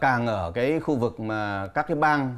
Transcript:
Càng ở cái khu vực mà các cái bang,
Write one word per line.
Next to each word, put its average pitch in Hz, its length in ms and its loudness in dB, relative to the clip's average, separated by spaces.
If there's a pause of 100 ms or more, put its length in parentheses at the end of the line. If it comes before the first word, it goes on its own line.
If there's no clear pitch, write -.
Càng 123 260 2
ở 95 240 -2
cái 131 280 0
khu 151 160 0
vực 117 240 0
mà 104 540 -4
các 147 140 -2
cái 160 100 -2
bang, 143 400 2